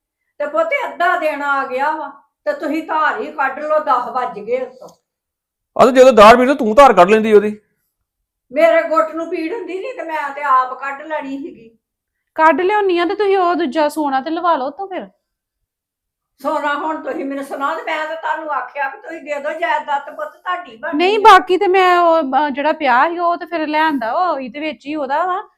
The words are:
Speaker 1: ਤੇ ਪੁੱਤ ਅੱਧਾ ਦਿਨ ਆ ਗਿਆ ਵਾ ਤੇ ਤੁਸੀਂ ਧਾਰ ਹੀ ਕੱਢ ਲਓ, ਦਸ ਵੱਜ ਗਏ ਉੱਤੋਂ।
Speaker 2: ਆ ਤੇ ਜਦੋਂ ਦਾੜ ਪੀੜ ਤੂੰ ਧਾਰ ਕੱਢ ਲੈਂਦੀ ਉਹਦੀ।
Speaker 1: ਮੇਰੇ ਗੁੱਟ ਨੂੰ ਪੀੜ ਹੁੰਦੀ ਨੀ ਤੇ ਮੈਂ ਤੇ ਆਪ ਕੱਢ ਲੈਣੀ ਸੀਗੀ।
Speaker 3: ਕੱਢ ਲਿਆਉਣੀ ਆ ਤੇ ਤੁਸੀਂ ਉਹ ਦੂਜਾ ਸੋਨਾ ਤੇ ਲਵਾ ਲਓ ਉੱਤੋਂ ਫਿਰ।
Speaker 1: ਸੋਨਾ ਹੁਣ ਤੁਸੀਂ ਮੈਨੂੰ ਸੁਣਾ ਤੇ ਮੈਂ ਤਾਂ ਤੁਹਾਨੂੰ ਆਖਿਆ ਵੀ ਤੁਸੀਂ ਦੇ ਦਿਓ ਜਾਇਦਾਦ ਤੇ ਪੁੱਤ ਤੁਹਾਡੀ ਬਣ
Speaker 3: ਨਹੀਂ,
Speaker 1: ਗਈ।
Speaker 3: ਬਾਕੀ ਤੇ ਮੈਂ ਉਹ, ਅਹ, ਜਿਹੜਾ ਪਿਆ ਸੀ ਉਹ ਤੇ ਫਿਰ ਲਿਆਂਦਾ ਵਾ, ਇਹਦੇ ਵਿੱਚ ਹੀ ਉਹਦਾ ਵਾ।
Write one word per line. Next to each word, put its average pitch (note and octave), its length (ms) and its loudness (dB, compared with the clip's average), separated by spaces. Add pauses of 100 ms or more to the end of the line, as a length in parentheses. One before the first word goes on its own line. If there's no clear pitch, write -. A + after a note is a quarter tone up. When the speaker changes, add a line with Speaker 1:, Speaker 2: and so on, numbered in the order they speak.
(380)
Speaker 1:
ਤੇ D4 100 -6
ਪੁੱਤ D#4+ 200 -2
ਅੱਧਾ F4 520 -2
ਦਿਨ D4+ 220 -4
ਆ C#4 260 -2
ਗਿਆ C4+ 240 -2
ਵਾ D4+ 180 -8 (360)
ਤੇ D4 80 -2
ਤੁਸੀਂ D#4 300 -6
ਧਾਰ D#4 380 -2
ਹੀ D4+ 100 -10
ਕੱਢ C#4 280 -6
ਲਓ, D4+ 200 0
ਦਸ C#4 280 -2
ਵੱਜ B3 320 -8
ਗਏ A#3+ 220 -4
ਉੱਤੋਂ। - 280 -14 (920)
Speaker 2:
ਆ G#3+ 40 8
ਤੇ C4 60 4
ਜਦੋਂ B3+ 220 8
ਦਾੜ G#3+ 220 10
ਪੀੜ B3 180 2
ਤੂੰ A3 220 -2
ਧਾਰ C4+ 180 10
ਕੱਢ F#3 160 6
ਲੈਂਦੀ A3 240 4
ਉਹਦੀ। G#3 260 4 (920)
Speaker 1:
ਮੇਰੇ E4 380 2
ਗੁੱਟ D#4+ 220 0
ਨੂੰ E4 180 -10
ਪੀੜ E4 240 -8
ਹੁੰਦੀ F#4 260 -10
ਨੀ B4+ 140 -10
ਤੇ E4 100 -12
ਮੈਂ D4+ 260 -8
ਤੇ C#4+ 140 -12
ਆਪ B3+ 360 0
ਕੱਢ C#4 220 -10
ਲੈਣੀ C#4 360 -10
ਸੀਗੀ। A3+ 400 -18 (580)
Speaker 3:
ਕੱਢ D#4+ 260 2
ਲਿਆਉਣੀ G4 360 0
ਆ F4 80 0
ਤੇ F4+ 100 -4
ਤੁਸੀਂ G4 220 0
ਉਹ F4 180 0
ਦੂਜਾ D4 340 -2
ਸੋਨਾ C#4 320 -4
ਤੇ C4 80 -10
ਲਵਾ E4+ 260 0
ਲਓ C4 120 -4
ਉੱਤੋਂ G4 200 -10
ਫਿਰ। D#4 200 -10 (1300)
Speaker 1:
ਸੋਨਾ D4 320 -2
ਹੁਣ D#4 300 -6
ਤੁਸੀਂ C#4 220 -6
ਮੈਨੂੰ C#4 180 -8
ਸੁਣਾ C#4+ 320 -6
ਤੇ - 80 -10
ਮੈਂ D#4 240 -6
ਤਾਂ D#4+ 80 -8
ਤੁਹਾਨੂੰ D#4 360 -6
ਆਖਿਆ C4+ 380 -6
ਵੀ - 120 -14
ਤੁਸੀਂ E4 200 -14
ਦੇ C#4+ 180 -8
ਦਿਓ D#4 200 -8
ਜਾਇਦਾਦ D4+ 420 -2
ਤੇ D4+ 100 -16
ਪੁੱਤ D4+ 180 -10
ਤੁਹਾਡੀ F4 480 -10
ਬਣ - 180 -8
Speaker 3:
ਨਹੀਂ, F#4 220 2
Speaker 1:
ਗਈ। G4+ 60 2
Speaker 3:
ਬਾਕੀ F#4 340 6
ਤੇ G4+ 100 0
ਮੈਂ F#4 300 4
ਉਹ, E4 240 4
ਅਹ, C#4+ 280 -2
ਜਿਹੜਾ C#4+ 220 -2
ਪਿਆ D4 380 2
ਸੀ E4+ 80 -6
ਉਹ F4 200 0
ਤੇ F4 80 -12
ਫਿਰ E4 220 -4
ਲਿਆਂਦਾ D4+ 460 -2
ਵਾ, E4 260 -2
ਇਹਦੇ C4 200 -10
ਵਿੱਚ D4+ 260 -8
ਹੀ D4 100 -8
ਉਹਦਾ D4 300 -2
ਵਾ। F#4 320 -6